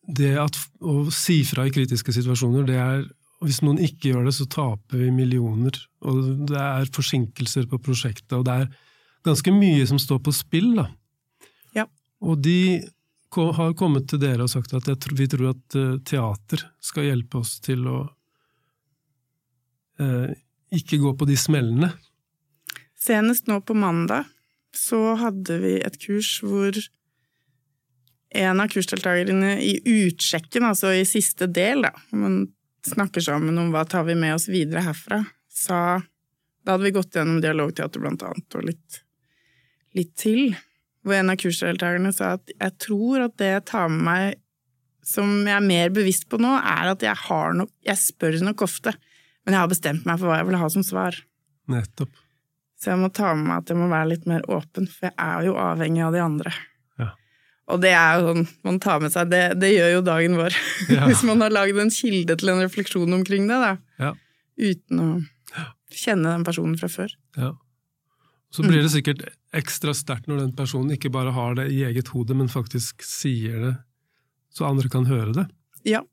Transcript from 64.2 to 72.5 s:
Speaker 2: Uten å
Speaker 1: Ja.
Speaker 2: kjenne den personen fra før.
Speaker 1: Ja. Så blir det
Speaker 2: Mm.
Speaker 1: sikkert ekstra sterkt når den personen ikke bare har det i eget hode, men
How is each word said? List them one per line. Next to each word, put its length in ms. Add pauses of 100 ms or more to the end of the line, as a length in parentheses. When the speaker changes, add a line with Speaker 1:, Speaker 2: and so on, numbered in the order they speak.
Speaker 2:
Uten 440
å 60 (420)
Speaker 1:
Ja. 200 (200)
Speaker 2:
kjenne 460
den 100
personen 320
fra 140
før. 240 (220)
Speaker 1:
Ja. 160 (1000)
Så 80
blir 220
det 80
Speaker 2:
Mm. 60
Speaker 1:
sikkert 260 (300)
ekstra 420
sterkt 320
når 160
den 100
personen 400
ikke 160
bare 220
har 240
det 160
i 120
eget 280
hode, 240
men 160